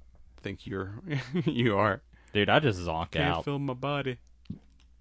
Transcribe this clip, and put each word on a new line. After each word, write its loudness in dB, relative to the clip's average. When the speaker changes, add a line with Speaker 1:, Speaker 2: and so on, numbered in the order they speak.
Speaker 1:
think -10
you're, -6
<laughs> -4
you 2
are. 2
Speaker 2:
Dude, 4
I 8
just 2
zonk -2
Speaker 1:
Can't 2
Speaker 2:
out. -4
Speaker 1:
feel -4
my -4
body. -4